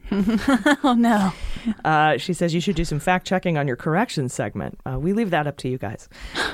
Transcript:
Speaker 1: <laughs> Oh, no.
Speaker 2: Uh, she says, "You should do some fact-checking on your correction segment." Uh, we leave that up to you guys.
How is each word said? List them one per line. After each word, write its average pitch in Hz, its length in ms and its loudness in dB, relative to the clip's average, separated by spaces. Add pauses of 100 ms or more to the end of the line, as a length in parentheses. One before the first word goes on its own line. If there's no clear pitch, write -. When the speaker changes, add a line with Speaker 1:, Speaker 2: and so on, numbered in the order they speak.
Speaker 1:
<laughs> 202 120 2 (640)
Oh, 262 140 4
no. 214 360 4 (500)
Speaker 2:
Uh, 156 340 4
she - 160 -4
says, 165 200 0
"You 170 80 2
should 185 140 0
do 165 100 0
some 151 140 -2
fact-checking 180 580 0
on 143 100 0
your 127 80 0
correction 160 540 0
segment." 104 560 -6
Uh, 131 140 -4
we 170 140 0
leave 214 180 0
that 151 160 0
up 143 100 -6
to - 120 -6
you 127 100 -4
guys. - 280 -10 (460)